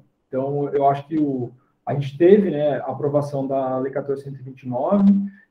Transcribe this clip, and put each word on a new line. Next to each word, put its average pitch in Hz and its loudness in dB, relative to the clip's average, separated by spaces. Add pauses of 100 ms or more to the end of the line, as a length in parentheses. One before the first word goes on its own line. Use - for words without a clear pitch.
(280)
Então, 143 -4
eu 139 2
acho 139 0
que 160 -4
o, 131 -2 (340)
a 120 -4
gente 139 -6
teve, 190 6
né, 147 -2
a - -8
aprovação 139 -4
da 131 -2
Lei 135 -4
quatorze 139 -6
cento 139 -14
e 127 -20
vinte 131 -18
e 127 -10
nove, 190 4 (400)